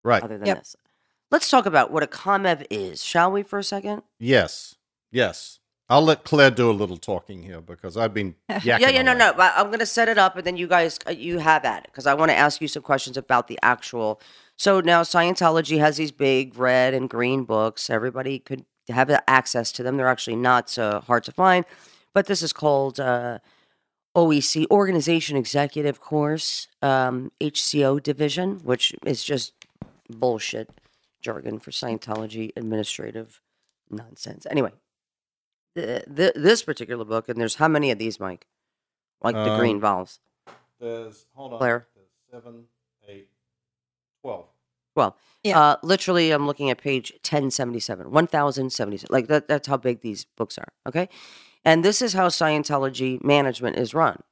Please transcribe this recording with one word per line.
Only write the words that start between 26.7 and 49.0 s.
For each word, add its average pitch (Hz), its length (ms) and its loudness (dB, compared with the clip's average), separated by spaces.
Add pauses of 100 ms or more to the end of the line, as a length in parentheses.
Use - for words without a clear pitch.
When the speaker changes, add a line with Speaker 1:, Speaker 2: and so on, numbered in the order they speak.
Speaker 2:
um, 131 480 0 (100)
H 151 220 -4
C 147 200 0
O 135 160 2
Division, 151 600 -4
which 127 340 -2 (100)
is 131 200 -4
just 139 300 -6 (560)
bullshit 113 600 -4 (520)
jargon 110 380 -8
for - 120 -18
Scientology 110 880 -8
administrative 110 840 -8 (480)
nonsense. 107 600 -16
Anyway, 131 200 0 (1000)
the, 123 320 -6
the, 151 300 0
this 196 280 2
particular 120 420 -8
book, 113 240 -4
and 113 100 -6
there's 113 160 -2
how 156 140 2
many 147 220 0
of 104 60 0
these, 110 220 -6
Mike? 92 260 -12 (760)
Like 113 120 0
the 107 200 0
Speaker 1:
Um, 110 60 0
Speaker 2:
green 110 200 2
vowels. 95 400 -2 (600)
Speaker 1:
there's, 117 520 -12
hold 135 200 -18
on. 117 60 -14
Speaker 2:
Claire? 120 360 0
Speaker 1:
There's - 140 -20 (200)
seven, 117 360 -20 (420)
eight, 98 220 -20 (920)
twelve. 104 260 -12 (480)
Speaker 2:
Well, 117 200 0 (280)
Speaker 3:
Yeah. 185 160 4
Speaker 2:
uh, 147 220 6
literally, 175 500 0
I'm 143 140 0
looking 143 240 -2
at 123 80 -2
page 135 360 -6 (100)
ten 143 260 -2
seventy-seven, 113 640 -6
one 160 160 2
thousand 135 460 -2
seventy-seven. 104 380 -6